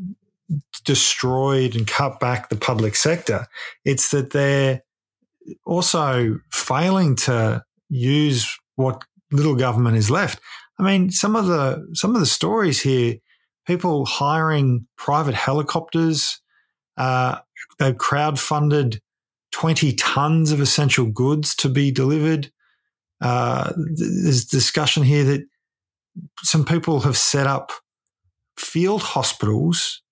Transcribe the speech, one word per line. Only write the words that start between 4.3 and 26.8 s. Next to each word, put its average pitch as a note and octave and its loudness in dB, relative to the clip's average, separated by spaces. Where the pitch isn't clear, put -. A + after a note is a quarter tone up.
they're C#3 2
also C3+ 0
failing E3 0
to A2+ 0
use C3+ 0
what C3 -2
little C#3+ 2
government A#2+ 2
is G#2+ 2
left. E3+ -2
I G3 -2
mean, F#3+ 2
some G#3+ 0
of G#3 0
the, C#3+ 0
some G3+ 0
of A#3 2
the D#3+ 2
stories F#3+ 0
here, A#2+ 0
people E3+ 0
hiring C#3+ 0
private C#3+ 0
helicopters, D#3 -2
uh, B2+ 0
they've C3+ 2
crowdfunded D3 0
twenty D#3+ 0
tons D3+ 2
of C#3+ 2
essential C3+ 2
goods C3+ 0
to - 0
be C#3 2
delivered. D3 0
Uh, B2 0
th-, D#3+ -4
there's B2+ 2
discussion D3 0
here C#3+ 4
that C#3 2
some D3+ 2
people E3 0